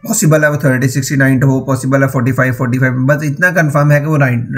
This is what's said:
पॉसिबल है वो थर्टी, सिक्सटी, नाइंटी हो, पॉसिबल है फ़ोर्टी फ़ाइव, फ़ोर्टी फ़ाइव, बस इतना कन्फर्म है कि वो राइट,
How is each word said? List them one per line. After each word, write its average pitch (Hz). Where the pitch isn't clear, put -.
पॉसिबल 156
है 147
वो 147
थर्टी, 135
सिक्सटी, 139
नाइंटी 135
हो, 135
पॉसिबल 135
है 135
फ़ोर्टी 131
फ़ाइव, 127
फ़ोर्टी 123
फ़ाइव, 131
बस 147
इतना 151
कन्फर्म 151
है 147
कि 143
वो 156
राइट, 123